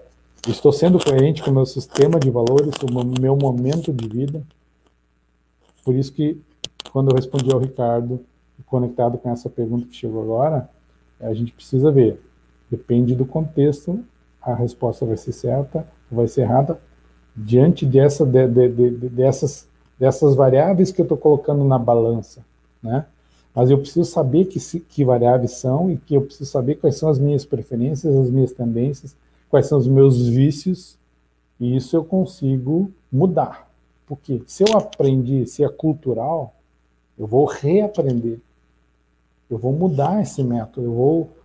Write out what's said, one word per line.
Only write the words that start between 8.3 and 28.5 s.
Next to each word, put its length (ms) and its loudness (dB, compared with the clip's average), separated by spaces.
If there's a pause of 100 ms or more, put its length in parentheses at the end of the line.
conectado 500 -2
com 140 -8
essa 180 -8
pergunta 380 -6
que 80 -20
chegou 260 -8
agora, 480 -4 (500)
a 140 -6
gente 180 -6
precisa 400 0
ver. 300 4 (480)
Depende 460 0
do 100 -2
contexto, 800 -2 (340)
a 140 -6
resposta 500 -4
vai 140 -4
ser 140 -10
certa 560 -6 (240)
ou 60 -4
vai 100 2
ser 140 -2
errada, 380 0 (560)
diante 500 2
dessa, 380 4
de, 240 4
de, 220 4
de, 220 2
de, 180 -8
dessas, 580 -2 (300)
dessas 380 2
variáveis 560 4
que 100 -2
eu 60 0
tô 100 -2
colocando 460 2
na 160 2
balança, 680 -2 (360)
né? 240 -4 (480)
Mas 180 2
eu 80 6
preciso 260 -2
saber 400 0
que, 140 -8
se, 200 -10
que 240 -4
variáveis 500 2
são 360 -2
e 80 -2
que 160 -6
eu 80 4
preciso 280 -12
saber 260 -2
quais 200 -2
são 140 -2
as 80 0
minhas 260 0
preferências, 720 -4
as 140 2
minhas 220 0